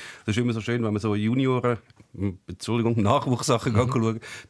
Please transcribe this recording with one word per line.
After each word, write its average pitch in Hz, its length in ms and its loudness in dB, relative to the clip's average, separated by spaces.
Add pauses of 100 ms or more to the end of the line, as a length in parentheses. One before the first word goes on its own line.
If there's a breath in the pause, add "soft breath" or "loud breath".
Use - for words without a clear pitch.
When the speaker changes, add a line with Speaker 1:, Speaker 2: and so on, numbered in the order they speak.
(240 loud breath)
Speaker 1:
Das 107 100 -2
ist 120 60 0
immer 120 140 0
so 110 80 -4
schön, 120 200 -2
wenn 107 120 0
man 101 80 -2
so 107 120 0
Junioren, 123 600 0 (720)
Entschuldigung, 113 560 0
Nachwuchssachen 123 720 2
Speaker 2:
Mhm. 120 180 2
Speaker 1:
schaut, 113 280 0 (300 loud breath)